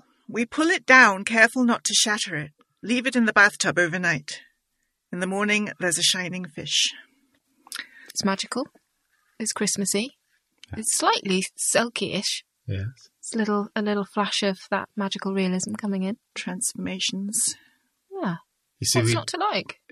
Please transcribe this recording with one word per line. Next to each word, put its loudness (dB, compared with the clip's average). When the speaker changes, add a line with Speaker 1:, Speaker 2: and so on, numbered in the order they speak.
Speaker 1:
We -2
pull 0
it 0
down, 8
careful 4
not 2
to 0
shatter 0
it. -8
Leave 0
it 0
in 4
the 2
bathtub 4
overnight. -2
In -6
the -2
morning, 0
there's 2
a -2
shining -2
fish." -2
Speaker 2:
It's -4
magical. -4
It's -4
Christmassy. -2
Speaker 3:
Yeah. -8
Speaker 2:
It's -2
slightly 2
Selkie-ish. -2
Speaker 4:
Yes. -4
Speaker 2:
It's -12
a -4
little, 0
a -2
little 0
flash -2
of 0
that -2
magical -4
realism 0
coming -4
in. -4
Speaker 1:
Transformations. -4
Speaker 2:
Yeah. -4
Speaker 4:
You -6
see, 2
Speaker 2:
What's 4
Speaker 4:
we, 4
Speaker 2:
not -4
to -6
like? -4